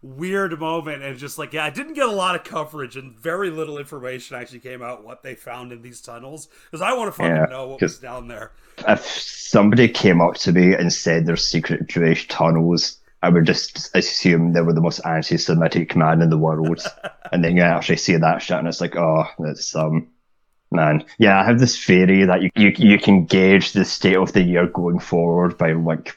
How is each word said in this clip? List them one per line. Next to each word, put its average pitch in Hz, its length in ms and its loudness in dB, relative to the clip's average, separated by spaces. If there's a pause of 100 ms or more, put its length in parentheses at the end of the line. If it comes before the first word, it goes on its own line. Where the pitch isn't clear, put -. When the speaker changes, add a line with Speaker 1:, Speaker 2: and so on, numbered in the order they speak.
Speaker 1:
weird 165 580 -6
moment, 156 440 -8
and 135 140 -12
just, 135 200 -16
like, 147 160 -14
yeah, 156 120 -6
I 151 40 -4
didn't 277 240 -12
get 277 140 0
a 226 40 -2
lot 185 240 -2
of 170 80 -8
coverage, 147 540 -12
and 131 200 -20
very 180 340 -6
little 156 260 -10
information 127 580 -14
actually 123 240 -16
came 127 220 -16
out 120 220 -12
what 120 200 -20
they 131 120 -16
found 123 360 -16
in 117 100 -20
these 120 200 -20
tunnels, 131 460 -18 (240)
'cause 156 100 -10
I 208 120 -2
wanna 226 180 -4
fucking 170 240 -2
Speaker 2:
Yeah, 156 100 0
Speaker 1:
know 131 220 -8
what 135 120 -16
Speaker 2:
'cause - 140 -2
Speaker 1:
was - 60 -20
down 123 280 -14
there. 110 240 -16 (360)
Speaker 2:
if 107 180 2
somebody - 840 2
came 90 340 4
up 85 140 2
to - 160 -2
me 90 220 6
and 85 200 0
said 82 320 -2
they're 82 100 -2
secret 82 520 -4
Jewish 82 400 0
tunnels, 82 680 0 (260)
I 87 60 2
would 87 160 6
just - 500 -4
assume 85 580 2
they 85 80 2
were 85 120 2
the 82 80 2
most 82 240 -2
anti-Semitic 82 920 -2
man 82 260 2
in 82 80 4
the 80 80 2
world. 80 500 -2
Speaker 1:
<laughs> - 440 -14
Speaker 2:
And 87 120 0
then 87 140 2
you 90 60 4
actually 80 340 2
see 90 200 0
that 82 260 2
shit, 87 140 -4
and 76 100 -4
it's 82 140 -6
like, 85 140 -6
"Oh, 80 300 0 (140)
that's, 76 360 -8
um, 80 320 -2 (640)
man." 78 320 0 (140)
Yeah, 98 240 6
I - 40 2
have 120 140 4
this 127 240 0
theory 92 420 6
that 90 180 2
you, 92 120 0
you, 104 220 4
you 104 220 6
can 98 260 4
gauge 95 480 4
the 95 100 2
state 92 340 0
of 92 160 0
the 98 100 4
year 87 240 2
going 87 320 -4
forward 85 580 0
by, 82 160 0
like, 82 440 -4